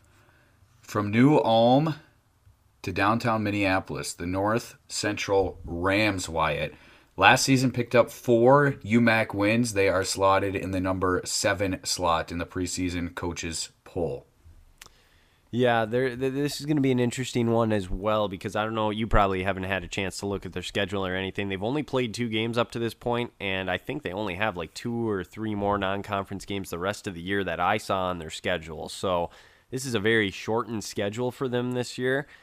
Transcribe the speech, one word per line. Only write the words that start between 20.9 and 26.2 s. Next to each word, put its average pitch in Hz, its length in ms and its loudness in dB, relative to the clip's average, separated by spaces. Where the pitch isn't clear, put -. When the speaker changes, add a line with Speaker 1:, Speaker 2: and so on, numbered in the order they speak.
Speaker 2:
or 92 80 -2
anything. 95 360 -4
They've 95 120 -4
only 135 220 -2
played 127 300 -2
two 117 160 -4
games 113 280 -2
up 117 140 0
to 120 80 -6
this 117 140 -2
point, 120 480 -4
and 95 280 -4
I 90 80 0
think 139 240 -8
they 87 120 -6
only 98 220 -4
have, 101 200 -2
like, 82 180 -8
two 117 360 -4
or 92 160 -2
three 107 280 -8
more 101 240 0
non-conference 98 680 -4